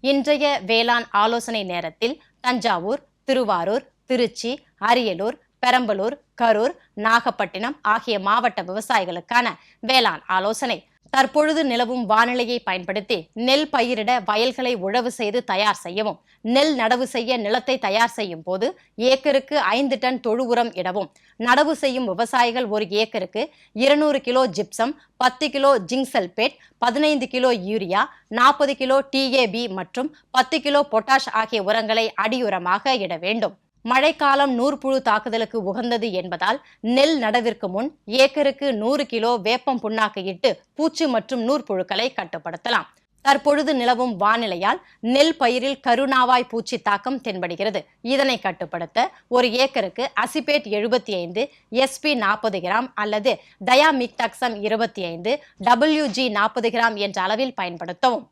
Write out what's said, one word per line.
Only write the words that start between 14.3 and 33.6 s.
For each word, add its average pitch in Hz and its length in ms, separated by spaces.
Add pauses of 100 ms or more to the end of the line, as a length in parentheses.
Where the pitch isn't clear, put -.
உழவு 233 320
செய்து 214 200 (120)
தயார் 202 320
செய்யவும். 190 360 (360)
நெல் 294 260
நடவு 240 320
செய்ய 247 320
நிலத்தை 247 400
தயார் 220 320
செய்யும் 175 320
போது 190 180 (440)
ஏக்கருக்கு 269 460 (200)
ஐந்து 269 260
டன் 254 240
தொழு 240 260
உரம் 233 280
இடவும். 180 280 (320)
நடவு 269 320 (100)
செய்யும் 254 300
விவசாயிகள் 240 600
ஒரு 214 100 (180)
ஏக்கருக்கு 214 400 (420)
இருநூறு 285 420
கிலோ 254 180 (140)
ஜிப்சம், 233 360 (300)
பத்து 254 300
கிலோ 277 180 (180)
ஜிங்க் 262 240
சல்பேட், 214 460 (240)
பதினைந்து 269 500
கிலோ 254 160 (200)
யூரியா, 208 340 (340)
நாற்பது 277 420
கிலோ 262 160 (160)
டி 269 100 (180)
ஏ 262 40 (120)
பி 240 60 (180)
மற்றும் 262 300 (280)
பத்து 254 280
கிலோ 285 160 (120)
பொட்டாஷ் 262 480
ஆகிய 220 180 (100)
உரங்களை 220 380 (160)
அடியுரமாக 208 800
இட 175 120 (100)
வேண்டும். 220 280 (300)